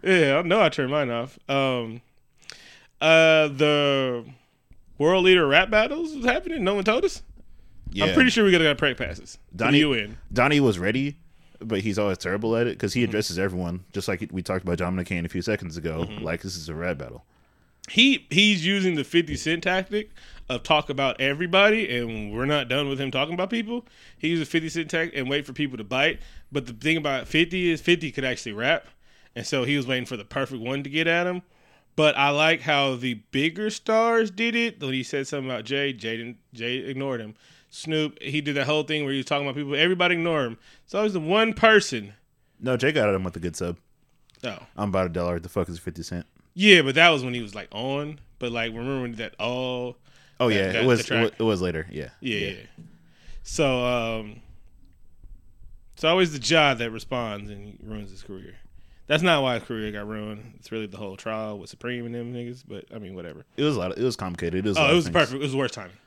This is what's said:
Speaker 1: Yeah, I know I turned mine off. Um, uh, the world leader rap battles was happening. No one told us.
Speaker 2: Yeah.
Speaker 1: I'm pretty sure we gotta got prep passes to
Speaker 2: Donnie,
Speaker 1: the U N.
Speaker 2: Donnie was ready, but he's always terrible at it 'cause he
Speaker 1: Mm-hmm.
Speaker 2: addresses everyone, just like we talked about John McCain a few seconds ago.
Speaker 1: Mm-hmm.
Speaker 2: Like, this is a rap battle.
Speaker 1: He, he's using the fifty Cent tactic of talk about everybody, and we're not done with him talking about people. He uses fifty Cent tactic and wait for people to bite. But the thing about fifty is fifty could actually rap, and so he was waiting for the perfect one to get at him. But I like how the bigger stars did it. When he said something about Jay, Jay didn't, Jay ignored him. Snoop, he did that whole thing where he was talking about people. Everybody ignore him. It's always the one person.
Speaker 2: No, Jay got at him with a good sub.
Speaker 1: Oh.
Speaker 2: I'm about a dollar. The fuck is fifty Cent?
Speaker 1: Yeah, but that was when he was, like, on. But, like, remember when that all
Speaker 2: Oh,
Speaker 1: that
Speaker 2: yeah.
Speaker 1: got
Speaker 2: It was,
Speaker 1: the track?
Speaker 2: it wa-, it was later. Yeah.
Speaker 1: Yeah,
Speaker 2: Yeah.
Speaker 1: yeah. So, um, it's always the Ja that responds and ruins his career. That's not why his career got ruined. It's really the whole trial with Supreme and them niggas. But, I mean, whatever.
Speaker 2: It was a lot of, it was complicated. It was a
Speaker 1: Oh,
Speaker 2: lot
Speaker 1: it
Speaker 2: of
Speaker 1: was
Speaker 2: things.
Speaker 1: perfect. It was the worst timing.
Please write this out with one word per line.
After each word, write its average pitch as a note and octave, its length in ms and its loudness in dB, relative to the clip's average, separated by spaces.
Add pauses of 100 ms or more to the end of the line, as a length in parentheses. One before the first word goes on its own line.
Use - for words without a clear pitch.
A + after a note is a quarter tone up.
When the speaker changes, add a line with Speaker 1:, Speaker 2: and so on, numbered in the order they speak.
Speaker 1:
Yeah, D#3+ 360 4
I - 20 -2
know E3+ 200 4
I E3+ 80 6
turned C3+ 220 -2
mine C#3+ 200 0
off. A#2 260 -6 (120)
Um, B2+ 520 -2 (960)
uh, D#3+ 500 8
the C#3 760 2 (720)
world F3+ 280 4
leader F3+ 220 8
rap E3+ 220 6
battles C#4 460 0
was B3 100 -4
happening. D#4 380 -2
No F#3+ 120 2
one G3+ 80 -2
told A3+ 220 2
us. - 160 -2 (680)
Speaker 2:
Yeah. G2+ 140 0
Speaker 1:
I'm F#3 80 4
pretty C4 160 6
sure A3 160 4
we G3 60 6
gotta F3 120 6
got D3 140 4
prep C3+ 200 0
passes - 360 -10 (180)
to F2 60 -16
Speaker 2:
Donnie, A2+ 160 4
Speaker 1:
the C#3+ 60 8
U D3+ 140 4
N. G#2+ 240 -4 (140)
Speaker 2:
Donnie C#3 300 4
was A2 180 4
ready, C3 380 -2 (420)
but G#2+ 220 -2
he's G#2+ 180 -2
always G2+ 180 0
terrible G#2+ 380 -2
at A#2 120 2
it G#2 120 -6
'cause G2 140 -4
he B2 80 2
Speaker 1:
Mm-hmm. A2+ 80 2
Speaker 2:
addresses G2 280 -2
everyone, F2+ 540 -4
just - 160 -6
like G2 240 -4
we F#2 100 -6
talked F#2 220 -4
about F2 140 -2
John F2+ 180 -2
McCain F2 300 -4
a E2+ 40 -4
few F#2 120 -6
seconds F#2 340 -4
ago. E2 300 -4
Speaker 1:
Mm-hmm. - 180 -12
Speaker 2:
Like, E2+ 180 -4
this F#2 140 -10
is D#2+ 140 -12
a D#2+ 60 -8
rap E2 240 -4
battle. B1 260 -14 (640)
Speaker 1:
He, B3+ 400 2
he's F#3+ 360 4
using F#3 300 2
the D3 80 -2
fifty D#3 320 0
Cent E3 280 -2
tactic F#3+ 480 -2 (360)
of B2 160 -6
talk D3+ 260 2
about C3+ 300 -2
everybody, F3 760 2
and A2 340 -6
we're A#2 140 -2
not C#3 240 0
done C#3 180 0
with C#3 140 -4
him C3+ 100 -4
talking C#3 220 -2
about F3+ 160 -2
people. A#3 360 -6 (320)
He D#3 120 -2
uses E3 180 0
fifty D#3+ 220 -2
Cent D#3 200 -6
tactic E3 280 -4
and C3 120 -4
wait C#3+ 160 -2
for C3+ 60 -16
people C3 260 -6
to A2 60 -8
bite. C3 360 0 (320)
But C3+ 160 -4
the B2 60 -12
thing C#3 220 -2
about C#3+ 320 -4
fifty E3+ 440 2
is D3+ 100 -2
fifty E3 300 2
could C3+ 120 -6
actually B2 300 -6
rap, B2+ 320 0 (500)
and A#2 100 -8
so C3 200 0
he C#3+ 100 0
was C#3 100 -2
waiting B2+ 200 -2
for B2+ 100 -10
the G2+ 100 -10
perfect C3 360 -6
one C3 220 -6
to C#3 60 -10
get D#3+ 180 0
at E3+ 200 2
him. F3+ 140 -6 (560)
But D3+ 200 6
I C#3 120 4
like D#3 320 2
how C#3 340 2
the B2 200 -4 (160)
bigger E3 380 0
stars A3 640 2
did A3+ 240 -2
it. A#3 240 -2
When C3+ 140 -4
he C3 100 -2
said C#3 240 -4
something C3+ 220 -6
about A2+ 160 -6
Jay, C#3 260 0
Jay A2+ 240 -6
didn't, A#2 220 -10 (160)
Jay A#2+ 240 -4
ignored C3 420 -6
him. G#2+ 160 -14 (380)
Snoop, D#3 480 -4
he D3 200 -4
did C#3+ 160 -2
that C#3 80 0
whole D3+ 180 0
thing D3+ 220 -2
where C3+ 80 -4
he C#3 40 -2
was C3 80 -4
talking C#3+ 220 -2
about C3 80 -6
people. C#3+ 200 -6
Everybody F3 400 2
ignore E3 280 0
him. A2+ 140 -6 (260)
It's - 100 -20
always G#3 200 0
the F3+ 80 -2
one G#3+ 320 2
person. D#3+ 600 4 (460)
Speaker 2:
No, B2+ 160 0
Jay B2+ 160 2
got C3 160 4
at G2+ 80 4
him F#2 80 0
with F2+ 140 -6
a - 20 -8
good E2 160 -4
sub. F2 220 -6 (640)
Speaker 1:
Oh. A2 140 -8 (180)
Speaker 2:
I'm G2+ 140 -2
about F#2 160 2
a F2+ 40 -2
dollar. F2 300 -2
The E2+ 100 -14
fuck F2+ 200 -2
is E2+ 100 -10
fifty F2 240 -10
Cent? F2 220 -8 (280)
Speaker 1:
Yeah, F#3 280 8
but C3+ 140 0
that E3 160 8
was C#3 120 0
when B2+ 100 -6
he A#2+ 80 -6
was, G#2 140 -12
like, G2+ 160 -14
on. C#3 480 -8 (200)
But, B2 120 -6
like, A#2 220 -4
remember B2+ 300 -6
when A#2+ 120 -8
that A2 240 -10
all B2 560 -4 (420)
Speaker 2:
Oh, B2+ 120 4
Speaker 1:
that G#2+ 60 4
Speaker 2:
yeah. F#2+ 180 2
Speaker 1:
got A2 100 2
Speaker 2:
It - 20 4
was, B2 140 6
Speaker 1:
the A#2 60 -2
track? B2 140 0
Speaker 2:
it A#2 40 4 (160)
wa-, A2+ 60 2
it A2+ 40 4
was F#2+ 120 2
later. E2+ 280 -2
Yeah. - 200 -10 (100)
Speaker 1:
Yeah, A2+ 200 -4
Speaker 2:
Yeah. G2 100 -4
Speaker 1:
yeah. - 340 -16 (600)
So, C3 420 0
um, A2+ 560 -4 (1500)
it's - 100 -14
always E3 340 4
the B2 80 -8
Ja D3+ 280 6
that A#2 180 -4
responds A2 580 -6
and G2+ 320 -16
ruins G#2+ 300 -12
his F#2 100 -18
career. - 340 -16 (520)
That's D#3 160 0
not E3 200 4
why B2+ 120 2
his A2 80 -6
career G#2+ 300 -8
got G#2 160 -10
ruined. G#2+ 500 -12
It's - 140 -14
really A2 140 -6
the F#2+ 100 -14
whole G2 180 -10
trial A2 420 -6
with F#2 120 -14
Supreme A#2+ 360 -10
and A#2 80 -10
them A#2+ 200 -8
niggas. B2 340 -12
But, G2 160 -14 (100)
I A2+ 60 -12
mean, F#2+ 160 -14
whatever. E2+ 300 -12 (100)
Speaker 2:
It C3+ 80 0
was D3 140 2
a - 20 0
lot F#2 140 -2
of, - 40 -8
it A2+ 60 -2
was B2+ 140 0
complicated. F2+ 480 -4
It - 20 2
was G#2 100 0
a D#3+ 40 2
Speaker 1:
Oh, - 20 4
Speaker 2:
lot C#3 60 4
Speaker 1:
it - 20 6
Speaker 2:
of E3 60 6
Speaker 1:
was D#3+ 80 2
Speaker 2:
things. E3+ 80 -6
Speaker 1:
perfect. C#3 220 2
It C3+ 80 -6
was C#3 100 -2
the C3+ 40 -2
worst C3 160 -2
timing. F#2+ 220 -16 (120)